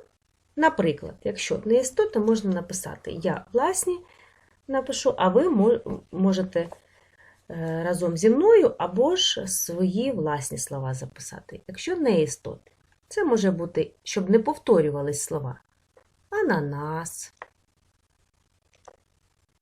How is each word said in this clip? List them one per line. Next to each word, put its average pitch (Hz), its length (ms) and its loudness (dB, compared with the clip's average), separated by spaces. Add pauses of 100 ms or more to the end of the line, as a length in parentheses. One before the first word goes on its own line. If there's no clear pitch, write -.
(560)
наприклад, 285 680 0
якщо - 420 -4
не 220 100 4
істота, 254 440 2
можна 208 340 2
написати 175 580 -8
«я 165 420 -4
власні» 349 460 0 (680)
напишу, 269 500 -2
а 185 120 2
ви 269 200 4
мо-, 226 520 2 (100)
можете, 185 480 0
е, - 1300 -10
разом 175 320 -2
зі 196 120 4
мною 349 480 6
або 220 380 0
ж - 320 -2
свої 185 640 -2
власні 147 460 -4
слова 135 360 -6
записати. - 720 -14
Якщо 320 280 -6
не 240 260 4
істоти, - 500 -6 (360)
це 427 160 -2
може 208 280 4
бути, 170 400 -4 (120)
щоб 190 260 -4
не 220 100 8
повторювались 151 840 0
слова. 131 380 -8 (720)
Ананас. 160 1040 -4 (2250)